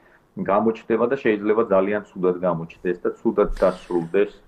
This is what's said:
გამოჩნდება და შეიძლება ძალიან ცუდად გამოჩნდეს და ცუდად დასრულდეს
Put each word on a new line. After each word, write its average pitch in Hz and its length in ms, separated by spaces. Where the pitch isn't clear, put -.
გამოჩნდება 110 720
და 135 100
შეიძლება 107 460
ძალიან 98 400
ცუდად 90 340
გამოჩნდეს 87 640
და - 120
ცუდად 104 400
დასრულდეს 92 800